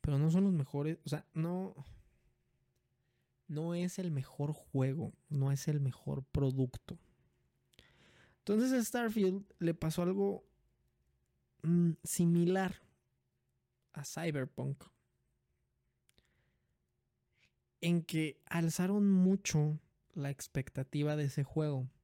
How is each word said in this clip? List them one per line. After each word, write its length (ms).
Pero 160
no 140
son 140
los 80
mejores, 520
o 40
sea, 240
no, 420
no 280
es 240
el 120
mejor 420
juego, 600
no 220
es 160
el 120
mejor 440
producto. 760
Entonces 320
a 100
Starfield 640
le 140
pasó 300
algo, 420
mm, 280
similar 800
a 140
Cyberpunk, 800
en 220
que 420
alzaron 640
mucho 720
la 160
expectativa 880
de 80
ese 180
juego. 460